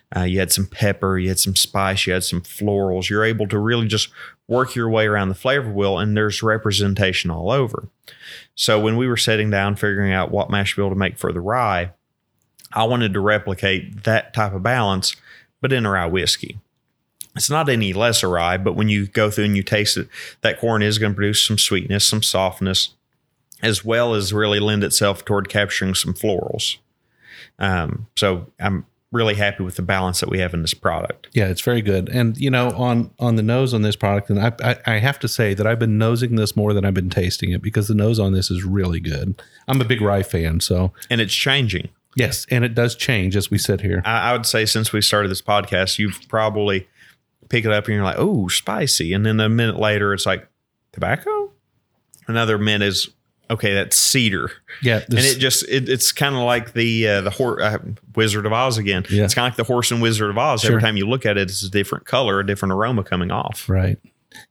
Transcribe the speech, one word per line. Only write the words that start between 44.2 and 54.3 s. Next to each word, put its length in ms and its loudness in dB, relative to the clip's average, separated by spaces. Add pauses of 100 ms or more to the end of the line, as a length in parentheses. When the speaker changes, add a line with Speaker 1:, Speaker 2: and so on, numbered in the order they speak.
Speaker 1:
I 20 2
would 140 -2
say 200 0
since 260 0
we 80 0
started 300 2
this 120 -6
podcast, 560 0
you've 300 -4
probably 580 0 (640)
picked 180 0
it 60 2
up 140 0
and 100 0
you're 80 0
like, 140 -2
"Oh, 280 0
spicy." 680 -2
And 140 2
then 140 2
a 80 2
minute 320 0
later, 340 2
it's 100 -4
like, 220 -2 (460)
"Tobacco?" 580 -4 (800)
Another 280 0
minute 300 2
is, 220 -2 (420)
"Okay, 240 0
that's 240 0
cedar." 540 0 (280)